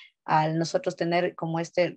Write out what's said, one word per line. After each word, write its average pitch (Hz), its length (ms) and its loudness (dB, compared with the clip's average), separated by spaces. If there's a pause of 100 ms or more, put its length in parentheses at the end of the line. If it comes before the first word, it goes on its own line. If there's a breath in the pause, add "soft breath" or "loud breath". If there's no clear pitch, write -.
(260 loud breath)
al 160 320 2
nosotros 175 380 -2
tener 175 400 0
como 165 240 -4
este 170 380 -2